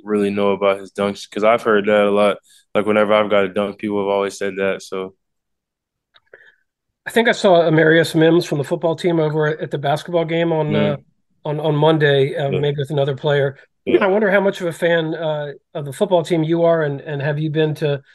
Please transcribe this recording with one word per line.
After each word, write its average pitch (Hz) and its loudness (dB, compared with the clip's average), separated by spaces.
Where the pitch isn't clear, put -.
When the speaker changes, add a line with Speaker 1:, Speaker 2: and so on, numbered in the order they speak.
Speaker 1:
really 101 -2
know 101 0
about 98 0
his 98 -16
dunks 101 -6
'cause 104 -4
I've 117 4
heard 104 0
that 104 4
a 101 0
lot. 101 2
Like, 104 0
whenever 107 2
I've 107 2
got 101 2
a 95 -2
dunk, 101 -4
people 104 -4
have 98 -2
always 101 -2
said 98 -6
that, 95 -4
so. 95 -10
Speaker 2:
I - -12
think 240 0
I 220 4
saw 185 4
Amarius 160 4
Mims 165 4
from 151 -4
the 139 -4
football 165 -4
team 170 0
over 151 0
at 151 -4
the 156 -6
basketball 151 -2
game 170 0
on, 156 0
Speaker 1:
Mm. 151 2
Speaker 2:
uh, - -6
on, 151 -4
on 151 0
Monday, 147 4
uh, 151 -4
Speaker 1:
Yeah. 135 -2
Speaker 2:
maybe 143 -2
with 139 -6
another 143 -2
player. 139 -2
Speaker 1:
Yeah. - 2
Speaker 2:
I 208 2
wonder 196 2
how 202 4
much 196 -2
of 175 -4
a 165 -4
fan, 165 0
uh, 151 -4
of 156 -8
the 139 -10
football 185 2
team 160 0
you 165 0
are, 165 2
and, 139 -4
and 147 -8
have 147 -4
you 156 -4
been 156 0
to, 143 -4